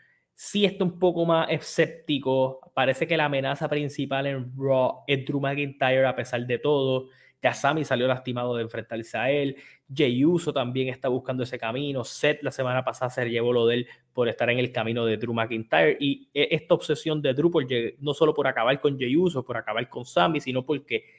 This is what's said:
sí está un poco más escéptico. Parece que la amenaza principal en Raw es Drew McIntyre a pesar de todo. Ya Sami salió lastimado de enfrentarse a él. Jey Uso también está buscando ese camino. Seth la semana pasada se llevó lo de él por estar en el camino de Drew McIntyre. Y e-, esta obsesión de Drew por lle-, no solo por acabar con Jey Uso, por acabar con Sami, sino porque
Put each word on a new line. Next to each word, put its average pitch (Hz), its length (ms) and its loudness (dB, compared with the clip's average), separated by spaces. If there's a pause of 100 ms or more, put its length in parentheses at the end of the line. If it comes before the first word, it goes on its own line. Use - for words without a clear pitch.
(340)
sí - 300 -2
está 190 200 0
un 175 140 -4
poco 170 280 2
más 165 240 2
escéptico. 135 1200 -2
Parece 131 320 0
que 160 120 0
la 151 80 2
amenaza 139 420 -2
principal 139 580 -2
en 131 300 -6
Raw 135 500 0
es 135 200 0
Drew 139 140 -2
McIntyre 139 680 0
a 127 100 0
pesar 123 300 -4
de 123 120 0
todo. 131 500 2 (340)
Ya - 120 4
Sami 147 320 0
salió 123 200 2
lastimado 123 480 -2
de 117 80 -2
enfrentarse 113 540 -8
a 117 140 0
él. 139 260 0 (360)
Jey 131 340 2
Uso 165 260 2
también 131 360 -2
está 127 200 -4
buscando 127 340 -2
ese 123 160 -6
camino. 131 460 -4
Seth 151 380 0
la 143 80 -4
semana 127 340 -2
pasada 127 240 -4
se 123 220 -4
llevó 117 200 0
lo 120 160 4
de 120 100 4
él 123 100 -2 (260)
por 120 160 2
estar 117 220 0
en 123 80 2
el 123 120 0
camino 117 360 -2
de 110 100 2
Drew 117 160 -4
McIntyre. 117 640 2
Y 139 360 -2
e-, 143 160 2
esta 165 240 2
obsesión 156 480 -2
de 139 100 2
Drew 151 180 2
por 160 160 2
lle-, 120 320 -2
no 143 140 -4
solo 156 220 4
por 143 120 0
acabar 127 320 2
con 139 200 0
Jey 127 180 0
Uso, 165 260 2
por 120 140 -6
acabar 113 320 -4
con 123 160 -12
Sami, 165 340 2
sino 127 280 -4
porque 127 400 -4 (120)